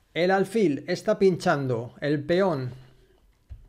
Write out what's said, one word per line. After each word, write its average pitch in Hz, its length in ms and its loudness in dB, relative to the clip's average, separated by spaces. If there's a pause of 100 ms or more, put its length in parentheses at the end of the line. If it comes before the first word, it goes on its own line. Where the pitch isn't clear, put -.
(140)
El 175 160 2
alfil 190 560 2
está 180 320 -2
pinchando 139 800 0
el 147 240 -2
peón 170 460 0 (1000)